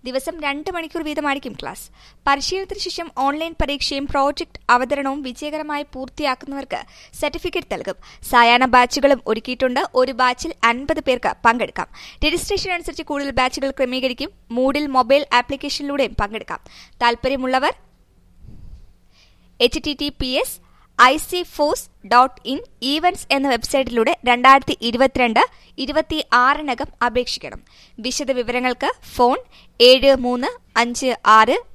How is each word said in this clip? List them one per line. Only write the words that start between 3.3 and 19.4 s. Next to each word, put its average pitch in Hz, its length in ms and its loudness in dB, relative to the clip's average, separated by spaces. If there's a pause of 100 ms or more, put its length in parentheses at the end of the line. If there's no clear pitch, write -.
പരീക്ഷയും 285 520 -4
പ്രോജക്ട് 285 640 -2
അവതരണവും 269 540 0
വിജയകരമായി 294 640 -8
പൂർത്തിയാക്കുന്നവർക്ക് 269 920 -6 (340)
സർട്ടിഫിക്കറ്റ് 320 580 -6
നൽകും. 185 260 -8 (240)
സായാഹ്ന 240 460 6
ബാച്ചുകളും 247 560 4
ഒരുക്കിയിട്ടുണ്ട്. 247 580 -2 (120)
ഒരു 254 180 2
ബാച്ചിൽ 254 400 -2 (120)
അൻപത് 277 380 0
പേർക്ക് 247 300 0 (100)
പങ്കെടുക്കാം. 226 460 0 (320)
രജിസ്ട്രേഷൻ 349 520 -2
അനുസരിച്ച് 339 300 -8
കൂടുതൽ 285 300 -6
ബാച്ചുകൾ 262 380 -2
ക്രമീകരിക്കും. 262 640 -4 (180)
Moodle 269 380 0
മൊബൈൽ 269 440 4
ആപ്ലിക്കേഷനിലൂടെയും 277 800 -2
പങ്കെടുക്കാം. 208 480 -6 (380)
താൽപ്പര്യമുള്ളവർ 262 720 0 (1900)